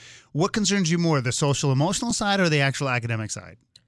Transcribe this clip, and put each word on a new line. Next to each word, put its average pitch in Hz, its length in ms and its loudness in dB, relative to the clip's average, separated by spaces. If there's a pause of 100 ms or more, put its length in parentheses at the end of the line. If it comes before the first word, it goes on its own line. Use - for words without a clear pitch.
(320)
What 156 220 0
concerns 196 360 0
you 175 60 2
more, 165 240 2
the 120 120 -2
social 143 380 0
emotional 175 440 0
side 202 260 0
or 180 80 4
the 151 120 2
actual 139 280 0
academic 117 420 -4
side? 90 280 -14 (300)